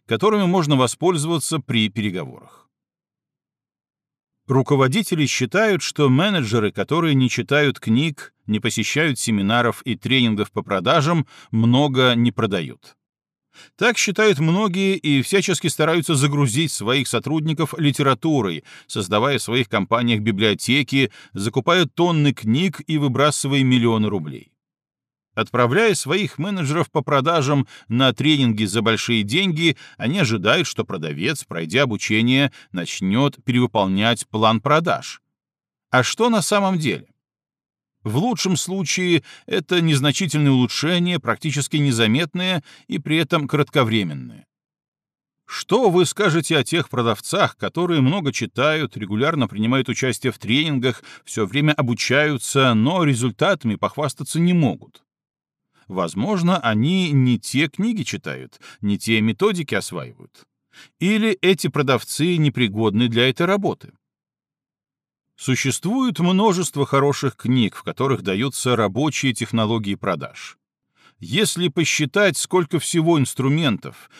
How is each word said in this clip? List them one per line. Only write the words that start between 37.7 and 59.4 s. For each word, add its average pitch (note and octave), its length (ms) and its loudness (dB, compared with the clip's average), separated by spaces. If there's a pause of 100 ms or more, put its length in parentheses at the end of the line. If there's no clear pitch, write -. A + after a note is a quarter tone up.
В G#2+ 120 -4
лучшем F#3+ 400 -2
случае F3+ 680 -2 (240)
это F3+ 340 -2
незначительные D3 680 2
улучшения, E3 720 0
практически C#3 560 -4
незаметные D3 880 0 (240)
и - 100 -4
при D3+ 180 -2
этом D#3+ 300 0
кратковременные. G#2 1000 -2 (1000)
Что A3+ 420 0
вы F3+ 180 4
скажете E3 520 0
о B2+ 60 2
тех E3 240 -4
продавцах, B2 680 -2
которые E3 440 -2
много C#3+ 320 0
читают, C#3 640 -2
регулярно A2+ 500 -2
принимают A#2 420 0
участие B2 440 -2
в - 60 -10
тренингах, C3 680 -2 (200)
все G#2+ 220 -4
время D3 280 2
обучаются, C3 1000 0
но D#3+ 300 2
результатами B2+ 720 0
похвастаться - 640 -4
не F3 120 4
могут? C#3+ 520 -2 (840)
Возможно, A#2 720 0
они D3 540 0
не B2+ 260 4
те C#3+ 300 -2
книги G#3+ 340 -4
читают, - 580 -10 (200)
не G2+ 180 -2
те A2 220 2
методики D3 560 0